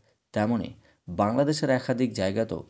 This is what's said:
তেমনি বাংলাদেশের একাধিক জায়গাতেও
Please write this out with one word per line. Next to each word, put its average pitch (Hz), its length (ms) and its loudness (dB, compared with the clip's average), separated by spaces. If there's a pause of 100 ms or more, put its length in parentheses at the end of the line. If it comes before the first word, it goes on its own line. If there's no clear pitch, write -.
(340)
তেমনি 107 340 0 (400)
বাংলাদেশের 135 600 2
একাধিক 127 400 0 (100)
জায়গাতেও 98 500 -2